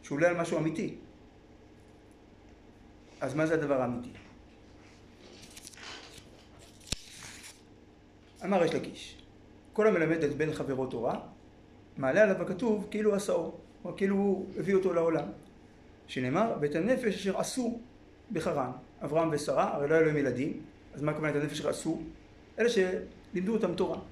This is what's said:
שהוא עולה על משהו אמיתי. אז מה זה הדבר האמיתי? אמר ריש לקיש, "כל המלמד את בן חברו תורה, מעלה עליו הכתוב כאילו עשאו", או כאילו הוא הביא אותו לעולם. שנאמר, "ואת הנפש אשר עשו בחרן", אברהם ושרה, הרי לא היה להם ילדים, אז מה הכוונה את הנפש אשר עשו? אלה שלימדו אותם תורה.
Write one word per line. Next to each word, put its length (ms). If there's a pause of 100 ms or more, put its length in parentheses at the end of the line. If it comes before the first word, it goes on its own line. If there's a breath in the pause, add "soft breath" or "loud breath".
שהוא 140
עולה 120
על 80
משהו 220
אמיתי. 380 (2250)
אז 120
מה 120
זה 80
הדבר 280
האמיתי? 260 (4000)
אמר 160
ריש 140
לקיש, 480 (500)
"כל 140
המלמד 380
את 120
בן 160
חברו 340
תורה, 340 (760)
מעלה 260
עליו 200
הכתוב 480
כאילו 240
עשאו", 380 (320)
או 120
כאילו 200
הוא 300 (120)
הביא 160
אותו 180
לעולם. 320 (840)
שנאמר, 540
"ואת 140
הנפש 400
אשר 240
עשו 420 (520)
בחרן", 380 (340)
אברהם 280
ושרה, 420
הרי 140
לא 60
היה 120
להם 100
ילדים, 460 (320)
אז 80
מה 100
הכוונה 180
את 60
הנפש 240
אשר 80
עשו? 340 (560)
אלה 100
שלימדו 840
אותם 220
תורה. 240 (140)